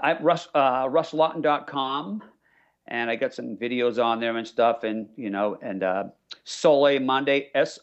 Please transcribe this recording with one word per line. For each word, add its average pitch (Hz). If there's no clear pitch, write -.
I, 151
Russ, 165
uh, 131
russ 160
lawton 160
dot 147
com, 147
and 117
I 117
got 127
some 120
videos 120
on 117
there 117
and 113
stuff, 117
and, 110
you 117
know, 101
and, 95
uh, 95
Soule 139
Monde, 135
S 143